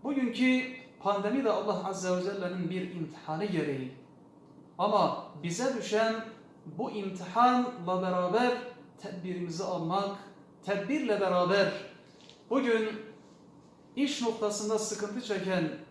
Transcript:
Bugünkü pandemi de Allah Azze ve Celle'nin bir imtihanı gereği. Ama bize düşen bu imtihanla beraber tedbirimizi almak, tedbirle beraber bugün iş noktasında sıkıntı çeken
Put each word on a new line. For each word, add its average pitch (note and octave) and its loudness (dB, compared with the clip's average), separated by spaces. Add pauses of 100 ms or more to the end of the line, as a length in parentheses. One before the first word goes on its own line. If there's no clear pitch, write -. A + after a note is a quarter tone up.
Bugünkü B3+ 2 (360)
pandemi G#3 0
de G#3+ 4
Allah G3+ 0
Azze F3+ 0
ve F3+ -2
Celle'nin F#3 -2
bir F3+ -4
imtihanı E3 -6
gereği. C#3+ -2 (840)
Ama G3 2 (200)
bize A#3+ 0
düşen A3 2 (500)
bu - -6
imtihanla F#3+ 2
beraber F#3 4 (500)
tedbirimizi F3+ -6
almak, F3+ -2 (480)
tedbirle G#3 0
beraber F#3 4 (760)
bugün A3+ 4 (1040)
iş C4 0
noktasında G#3+ 0
sıkıntı G#3 -4
çeken F3+ 0 (200)